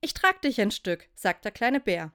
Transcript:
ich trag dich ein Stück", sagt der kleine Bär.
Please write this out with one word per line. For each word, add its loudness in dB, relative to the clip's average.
ich -4
trag 2
dich 0
ein 4
Stück", -4
sagt -2
der -6
kleine 0
Bär. -2